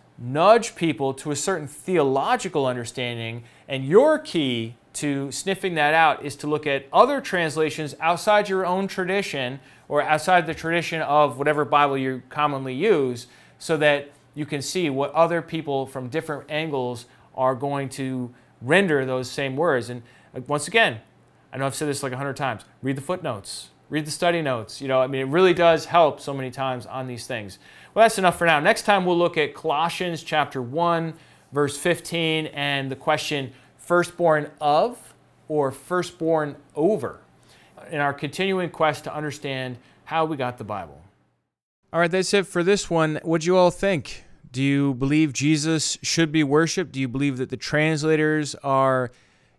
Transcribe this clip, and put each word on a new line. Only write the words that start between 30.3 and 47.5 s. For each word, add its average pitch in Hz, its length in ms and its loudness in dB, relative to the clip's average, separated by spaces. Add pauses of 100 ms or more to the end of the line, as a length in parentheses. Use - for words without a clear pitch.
one, 165 540 -2 (380)
verse 143 260 0
fifteen, 165 720 0
and 139 420 -4
the 131 60 -6
question, 147 560 -2 (260)
firstborn 165 720 2 (100)
of 160 540 0 (320)
or 147 240 0
firstborn 160 840 -2 (180)
over, 147 460 -2 (680)
in 151 100 -4
our 143 120 0
continuing 185 560 -4
quest 151 360 0
to - 100 -8
understand 135 640 -8 (260)
how 160 220 0
we 156 100 -6
got 123 220 -4
the 117 60 -12
Bible. 85 360 -10 (920)
All 165 80 0
right, 170 100 2
that's 185 240 0
it 202 120 2
for 175 160 -2
this 196 280 0
one. 156 320 2
What 160 200 0
do 160 40 -6
you 185 100 4
all 180 140 6
think? 180 540 -2 (260)
Do 131 120 -4
you 139 320 2
believe 143 380 2
Jesus 151 720 0
should 165 280 0
be 156 120 2
worshiped? 151 500 2
Do 135 80 -6
you 131 80 -2
believe 135 300 -2
that 127 100 -4
the 127 80 -8